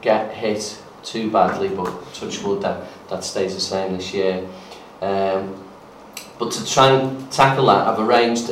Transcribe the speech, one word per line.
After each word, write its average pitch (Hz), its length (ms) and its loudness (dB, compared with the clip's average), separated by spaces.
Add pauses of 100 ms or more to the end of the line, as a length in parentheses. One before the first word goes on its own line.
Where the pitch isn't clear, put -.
get 107 300 2
hit 107 480 -4 (220)
too 110 300 -4
badly, 98 360 2
but 92 220 -4 (240)
touch - 280 -8
wood, 98 200 -2
that, 92 240 -4 (220)
that 95 160 -8
stays 95 300 -2
the 92 60 -6
same 95 360 -2
this 90 180 -8
year. 92 320 0 (560)
Um, 95 640 -2 (720)
but 117 140 -4
to 110 140 -6
try 135 220 6
and 135 420 2
tackle 135 360 4
that, 101 200 6
I've 110 140 0
arranged 117 520 2